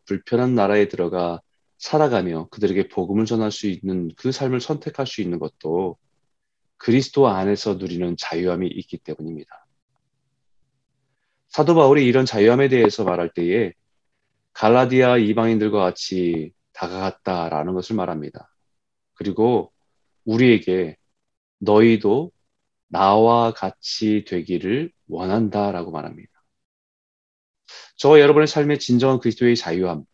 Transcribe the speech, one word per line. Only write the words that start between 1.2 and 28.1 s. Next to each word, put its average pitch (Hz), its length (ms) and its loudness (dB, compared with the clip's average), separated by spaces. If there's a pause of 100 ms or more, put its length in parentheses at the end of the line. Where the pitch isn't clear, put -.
살아가며 92 720 -2
그들에게 98 400 -2
복음을 101 360 -2
전할 110 260 -2
수 - 160 -8
있는 92 500 -6
그 127 140 -4
삶을 127 300 -4
선택할 143 460 -8
수 - 140 -10
있는 87 180 -6
것도 82 580 -6 (800)
그리스도 131 500 2
안에서 98 480 -2
누리는 90 420 -6
자유함이 87 500 -4
있기 - 300 -12
때문입니다. 78 680 -14 (1800)
사도 156 260 2
바울이 143 300 6
이런 127 200 2
자유함에 120 440 2
대해서 113 340 2
말할 87 300 -2
때에 90 400 -2 (800)
갈라디아 123 640 2
이방인들과 107 600 0
같이 87 720 -4 (220)
다가갔다라는 87 1000 -6
것을 92 220 -6
말합니다. 82 580 -8 (600)
그리고 107 580 -2 (540)
우리에게 104 720 2 (640)
"너희도 110 720 2 (580)
나와 110 640 4
같이 107 720 -4
되기를 95 680 -6 (160)
원한다"라고 95 840 -4
말합니다. 78 400 -14 (1700)
저와 147 220 8